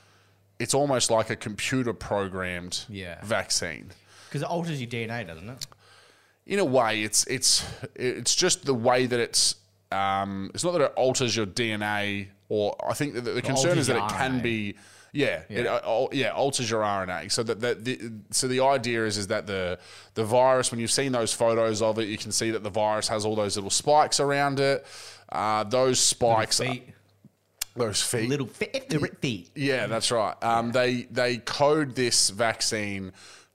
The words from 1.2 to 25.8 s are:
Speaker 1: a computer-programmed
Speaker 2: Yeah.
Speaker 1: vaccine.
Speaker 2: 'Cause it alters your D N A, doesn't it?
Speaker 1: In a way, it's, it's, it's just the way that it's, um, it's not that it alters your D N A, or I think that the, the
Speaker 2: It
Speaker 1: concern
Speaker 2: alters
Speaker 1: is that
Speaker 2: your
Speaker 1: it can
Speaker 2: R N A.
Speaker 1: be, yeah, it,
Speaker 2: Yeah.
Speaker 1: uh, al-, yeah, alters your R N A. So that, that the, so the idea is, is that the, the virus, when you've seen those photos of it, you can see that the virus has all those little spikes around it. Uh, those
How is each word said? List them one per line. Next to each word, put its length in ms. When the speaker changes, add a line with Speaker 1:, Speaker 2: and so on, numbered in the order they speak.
Speaker 1:
a 60
computer-programmed 1500
Speaker 2:
Yeah. 360
Speaker 1:
vaccine. 640
Speaker 2:
'Cause 120
it 60
alters 320
your 80
D 160
N 60
A, 140
doesn't 240
it? 180
Speaker 1:
In 120
a 60
way, 380
it's, 240
it's, 380
it's 380
just 300
the 100
way 320
that 120
it's, 380
um, 640
it's 100
not 80
that 100
it 140
alters 380
your 120
D 260
N 100
A, 460
or 260
I 60
think 200
that 80
the, 100
the 60
Speaker 2:
It 60
Speaker 1:
concern 260
Speaker 2:
alters 120
Speaker 1:
is 60
that 80
Speaker 2:
your 100
Speaker 1:
it 40
can 100
Speaker 2:
R 40
N 40
A. 20
Speaker 1:
be, 320
yeah, 360
it, 160
Speaker 2:
Yeah. 100
Speaker 1:
uh, 100
al-, 280
yeah, 200
alters 380
your 140
R 180
N 80
A. 200
So 120
that, 180
that 240
the, 260
so 180
the 120
idea 460
is, 100
is 120
that 180
the, 320
the 100
virus, 460
when 100
you've 100
seen 220
those 200
photos 500
of 160
it, 100
you 100
can 140
see 180
that 120
the 80
virus 380
has 160
all 120
those 200
little 140
spikes 500
around 400
it. 260
Uh, 340
those 560